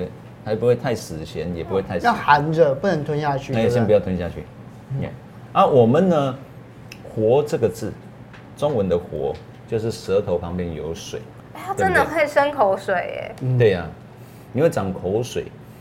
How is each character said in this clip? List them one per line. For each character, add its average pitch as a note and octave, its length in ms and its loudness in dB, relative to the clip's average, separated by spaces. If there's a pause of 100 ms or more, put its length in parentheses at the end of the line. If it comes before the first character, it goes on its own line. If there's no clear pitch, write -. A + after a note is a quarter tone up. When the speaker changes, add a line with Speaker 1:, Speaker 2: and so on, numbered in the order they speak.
(440)
Speaker 1:
才 G#2+ 100 -2
不 A#2 120 0
会 B2 80 6
太 A#2+ 200 -2
死 D#2+ 300 -8
咸， E2 320 -6
也 D#2+ 80 -6
不 F2 100 -6
会 F#2+ 60 2
太 F#2 180 -6
死。 - 60 -4
Speaker 2:
要 - 80 4
含 D3 400 2
着， D#3 220 4
不 E3 120 -4
能 D#3+ 160 0
吞 D3 160 -4
下 C#3+ 200 -2
去， B2+ 160 -6
Speaker 1:
哎， - 20 0
Speaker 2:
对 A2+ 80 2
不 A#2+ 60 2
对？ A#2+ 40 -2
Speaker 1:
先 A#2 120 2
不 G#2 60 4
要 G2+ 60 8
吞 F#2 200 0
下 F2 100 -4
去。 D#2 160 -10 (560)
Speaker 2:
嗯。 - 80 -4 (460)
Speaker 1:
啊， G3 100 6
我 C#3 220 8
们 E3+ 240 4
呢， C#3 280 2 (760)
活 A2+ 280 4
这 D#3 140 -2
个 A#2+ 100 2
字， G2 240 -4 (640)
中 D3 200 -2
文 G2 120 0
的 F2 120 2
活， C#2 360 -4 (320)
就 A#2 120 -4
是 A2 120 -2
舌 G2+ 300 0
头 F#2 160 -2
旁 E2+ 180 -4
边 F2 200 -4
有 D#2 200 -8
水， - 280 -10 (320)
Speaker 3:
哎， - 120 -16
它 F#4+ 60 -6
真 G4 180 0
的 E4 100 4
Speaker 1:
对 - 40 4
不 - 60 -4
对？ D#4+ 80 -2
Speaker 3:
会 D4+ 80 2
生 C#4+ 260 2
口 G3+ 240 2
水 G3 180 -2
耶。 - 460 -6
Speaker 2:
嗯。 B2+ 160 0
Speaker 1:
对 A2+ 140 8
呀， F2 160 -2 (680)
你 B2 80 -2
会 E3 80 4
长 G2 240 -2
口 F#2+ 300 -2
水。 - 240 -6 (340)